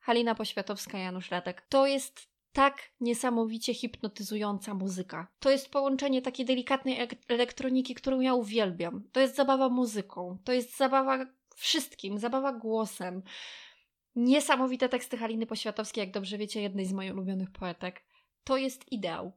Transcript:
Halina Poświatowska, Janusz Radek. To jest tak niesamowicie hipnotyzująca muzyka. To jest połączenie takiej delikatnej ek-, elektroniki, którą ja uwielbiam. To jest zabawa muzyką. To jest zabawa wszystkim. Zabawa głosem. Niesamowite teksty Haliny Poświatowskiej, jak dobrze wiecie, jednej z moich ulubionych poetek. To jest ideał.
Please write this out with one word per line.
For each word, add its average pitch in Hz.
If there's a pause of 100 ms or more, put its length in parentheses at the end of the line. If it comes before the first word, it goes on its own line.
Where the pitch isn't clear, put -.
Halina 233
Poświatowska, 208
Janusz 180
Radek. 180
To 269
jest 277 (240)
tak 277 (100)
niesamowicie 233
hipnotyzująca 208
muzyka. 185 (120)
To 277
jest 269
połączenie 269
takiej 254
delikatnej 262
ek-, 247 (120)
elektroniki, 254
którą 262
ja 254
uwielbiam. 202
To 262
jest 262
zabawa 269
muzyką. 208
To 254
jest 247
zabawa 262 (280)
wszystkim. -
Zabawa 262
głosem. 220 (960)
Niesamowite 254
teksty 247
Haliny 226
Poświatowskiej, 214
jak 190
dobrze 202
wiecie, 208
jednej 196
z 185
moich 190
ulubionych 185
poetek. 180 (400)
To 269
jest 262
ideał. 180